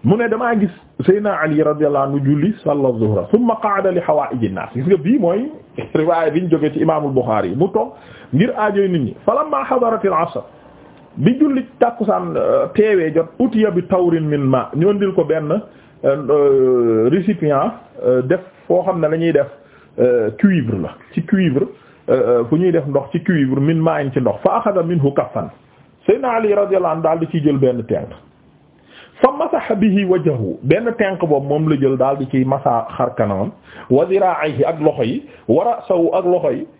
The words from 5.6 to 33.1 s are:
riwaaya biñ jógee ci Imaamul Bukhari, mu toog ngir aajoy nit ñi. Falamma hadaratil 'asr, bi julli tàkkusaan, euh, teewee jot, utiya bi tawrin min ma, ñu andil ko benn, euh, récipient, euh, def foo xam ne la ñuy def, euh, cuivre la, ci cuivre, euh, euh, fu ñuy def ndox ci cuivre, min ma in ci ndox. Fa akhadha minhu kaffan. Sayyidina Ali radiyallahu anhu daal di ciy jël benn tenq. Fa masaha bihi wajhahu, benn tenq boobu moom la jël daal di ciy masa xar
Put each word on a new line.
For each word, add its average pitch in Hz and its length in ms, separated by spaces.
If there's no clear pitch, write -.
riwaaya 160 380
biñ 170 180
jógee 151 240
ci 160 60
Imaamul 156 340
Bukhari, 107 420
mu 170 180
toog 233 200
ngir 190 240
aajoy 202 320
nit 175 120
ñi. - 140
Falamma 277 380
hadaratil 226 500
'asr, 165 300
bi 175 220
julli 269 260
tàkkusaan, 190 580
euh, 120 380
teewee 196 380
jot, 165 140
utiya 214 320
bi 175 160
tawrin 170 420
min 147 120
ma, 131 340
ñu 170 140
andil 196 240
ko 175 120
benn, 160 360
euh, 131 1040
récipient, 170 600
euh, 127 160
def 151 200
foo 175 160
xam 180 180
ne 156 60
la 160 100
ñuy 165 160
def, 139 140
euh, 123 300
cuivre 131 420
la, 73 80
ci 165 120
cuivre, 175 420
euh, 123 320
euh, 120 40
fu 120 100
ñuy 180 160
def 160 160
ndox 135 240
ci 165 120
cuivre, 139 360
min 156 220
ma 160 200
in 135 100
ci 147 100
ndox. 107 220
Fa 196 140
akhadha 180 260
minhu 160 300
kaffan. - 360
Sayyidina 254 280
Ali 220 200
radiyallahu 185 400
anhu 165 100
daal 165 160
di 160 80
ciy 165 160
jël 143 140
benn 123 280
tenq. - 240
Fa 262 100
masaha 294 440
bihi 196 300
wajhahu, 147 580
benn 220 340
tenq 190 220
boobu 143 280
moom 151 220
la 151 120
jël 135 160
daal 135 200
di 131 140
ciy 131 140
masa 131 400
xar 123 200